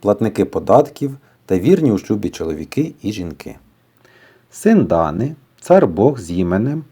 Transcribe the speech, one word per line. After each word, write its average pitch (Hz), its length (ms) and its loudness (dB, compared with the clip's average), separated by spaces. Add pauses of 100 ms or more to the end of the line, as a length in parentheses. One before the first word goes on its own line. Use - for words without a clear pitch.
платники 104 440 0
податків 139 720 0 (300)
та 95 120 0
вірні 147 340 2
у 95 60 0
шлюбі 104 300 -4
чоловіки 82 720 -6
і 104 100 -6
жінки. 87 440 -12 (960)
Син 208 340 2
Дани, 85 500 -2 (260)
цар 180 260 4
Бог 107 320 2
з 87 120 -12
іменем, 98 600 -2